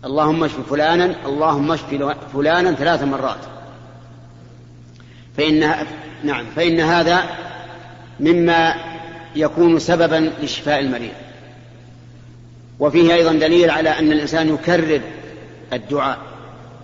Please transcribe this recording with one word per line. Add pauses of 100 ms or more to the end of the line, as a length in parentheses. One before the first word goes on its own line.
"اللهم
اشف
فلانا، (120)
اللهم
اشف (480)
فلانا"،
ثلاث
مرات. (2000)
فإن، (500)
نعم، (120)
فإن
هذا (960)
مما (600)
يكون
سببا (100)
لشفاء
المريض. (1700)
وفيه
أيضا
دليل
على
أن
الإنسان
يكرر (720)
الدعاء، (640)